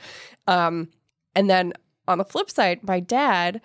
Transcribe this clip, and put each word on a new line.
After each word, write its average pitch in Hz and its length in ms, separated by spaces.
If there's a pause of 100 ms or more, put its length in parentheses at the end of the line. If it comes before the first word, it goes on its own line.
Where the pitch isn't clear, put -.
(480)
Um, 170 400 (480)
and 196 120
then 185 240 (360)
on 180 100
the 190 60
flip 349 260
side, 185 320
my 190 160
dad, 202 680